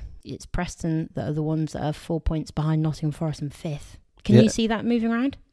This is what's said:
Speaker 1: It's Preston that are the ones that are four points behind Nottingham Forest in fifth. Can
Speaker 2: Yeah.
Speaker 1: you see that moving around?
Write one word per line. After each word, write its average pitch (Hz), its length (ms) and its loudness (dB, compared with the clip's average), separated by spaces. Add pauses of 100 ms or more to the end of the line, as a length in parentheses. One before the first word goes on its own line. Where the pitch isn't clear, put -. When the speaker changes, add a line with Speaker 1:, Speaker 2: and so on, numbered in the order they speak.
(240)
Speaker 1:
It's - 220 -14
Preston 165 680 -4
that - 160 -4
are 151 40 -2
the 151 100 -2
ones 156 300 0
that - 100 -6
are 151 100 -2
four 165 260 -4
points 156 300 -2
behind 156 320 2
Nottingham 156 300 0
Forest 156 320 -4
in 143 80 -4
fifth. - 460 -10 (260)
Can 214 120 8
Speaker 2:
Yeah. 214 60 12
Speaker 1:
you 220 80 8
see 226 180 0
that 214 180 -2
moving 226 260 0
around? 247 260 -2 (160)